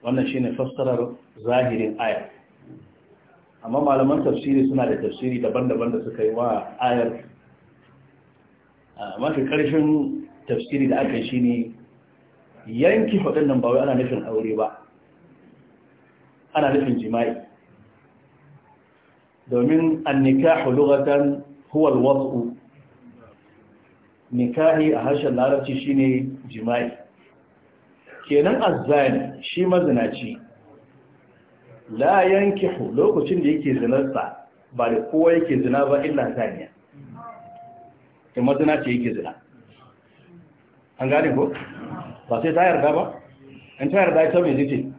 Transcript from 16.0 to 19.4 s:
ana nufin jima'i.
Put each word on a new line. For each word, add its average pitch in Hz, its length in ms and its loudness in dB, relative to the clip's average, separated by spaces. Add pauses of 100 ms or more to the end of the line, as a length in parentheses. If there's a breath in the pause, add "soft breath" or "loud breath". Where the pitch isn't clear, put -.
ana 143 200 2
nufin 135 260 0
jima'i. 113 340 -2 (2250)